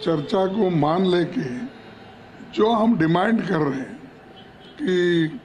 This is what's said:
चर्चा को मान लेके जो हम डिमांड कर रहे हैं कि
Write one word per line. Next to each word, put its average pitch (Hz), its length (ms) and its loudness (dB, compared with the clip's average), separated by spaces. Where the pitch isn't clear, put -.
चर्चा 165 400 0
को 190 240 0
मान 165 360 2
लेके 175 500 0
जो 214 180 4
हम 226 260 2
डिमांड 175 500 2
कर 185 100 0
रहे 139 220 0
हैं - 300 -14
कि 175 640 0